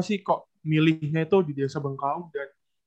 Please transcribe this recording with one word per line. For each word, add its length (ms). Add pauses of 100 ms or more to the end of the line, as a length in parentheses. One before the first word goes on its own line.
sih 160
kok 240 (160)
milihnya 640
itu 160
di 160
Desa 240
Bengkaung 480
dan 160 (400)